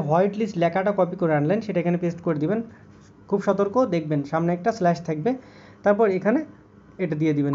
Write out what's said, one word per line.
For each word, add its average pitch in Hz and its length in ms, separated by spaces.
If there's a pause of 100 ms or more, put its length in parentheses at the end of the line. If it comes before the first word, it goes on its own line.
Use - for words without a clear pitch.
হোয়াইট 185 320
লিস্ট 220 240
লেখাটা 190 360
কপি 175 220
করে 160 180
আনলেন 175 260
সেটা 175 180
এখানে 175 200
পেস্ট 170 220
করে 165 180
দিবেন। 202 160 (680)
খুব 196 180
সতর্ক, 202 280 (180)
দেখবেন 156 260 (120)
সামনে 165 260
একটা 175 200
স্ল্যাশ 170 200 (100)
থাকবে, 160 240 (520)
তারপর 208 220 (120)
এখানে 208 220 (640)
এটা 156 180
দিয়ে 160 160
দিবেন 143 160